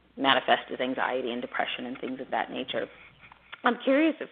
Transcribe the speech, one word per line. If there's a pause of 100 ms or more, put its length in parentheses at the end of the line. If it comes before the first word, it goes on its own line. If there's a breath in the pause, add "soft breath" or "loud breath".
(160)
manifest (100)
as
anxiety
and
depression
and
things
of
that
nature. (800)
I'm
curious
if,